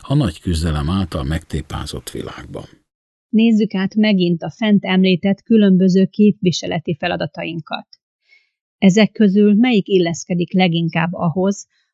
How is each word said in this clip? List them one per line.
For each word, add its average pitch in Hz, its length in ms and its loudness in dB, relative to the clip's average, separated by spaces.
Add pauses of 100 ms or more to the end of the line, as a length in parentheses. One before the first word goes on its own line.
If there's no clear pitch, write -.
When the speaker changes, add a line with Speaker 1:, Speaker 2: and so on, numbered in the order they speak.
Speaker 1:
a 135 120 -4
nagy - 260 0
küzdelem 78 500 -2
által 90 340 -4
megtépázott - 840 -8
világban. - 540 -14 (640)
Speaker 2:
Nézzük 220 460 2
át 190 200 -4
megint 185 480 0
a 165 140 -8
fent 208 280 0
említett 190 580 0
különböző 190 640 4
képviseleti 180 920 -2
feladatainkat. 170 880 -8 (920)
Ezek 196 340 4
közül 208 420 4
melyik 226 340 2
illeszkedik 175 640 -2
leginkább 170 600 0
ahhoz, 185 540 -4 (280)